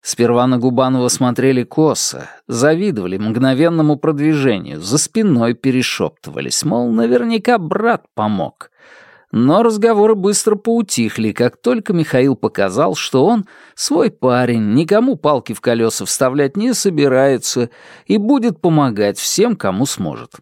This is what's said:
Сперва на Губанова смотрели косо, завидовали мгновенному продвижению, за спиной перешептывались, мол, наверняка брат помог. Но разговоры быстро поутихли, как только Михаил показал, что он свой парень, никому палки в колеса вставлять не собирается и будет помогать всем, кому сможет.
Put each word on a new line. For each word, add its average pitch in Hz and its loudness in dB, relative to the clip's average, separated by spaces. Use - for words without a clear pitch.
Сперва 120 0
на 127 0
Губанова 127 0
смотрели 123 0
косо, - -2
завидовали 131 0
мгновенному 135 2
продвижению, 139 0
за 104 -2
спиной 127 0
перешептывались, - -4
мол, 120 0
наверняка 226 0
брат 202 -2
помог. 104 -4
Но 143 2
разговоры 220 2
быстро 202 0
поутихли, 151 -2
как 123 0
только 233 -2
Михаил 139 2
показал, 107 -2
что - 0
он 214 2
свой - 0
парень, 120 0
никому 202 2
палки 143 -2
в - -8
колеса 113 0
вставлять 139 -2
не 226 -2
собирается 135 0
и 202 2
будет 226 0
помогать 123 2
всем, 220 0
кому 98 -2
сможет. - -8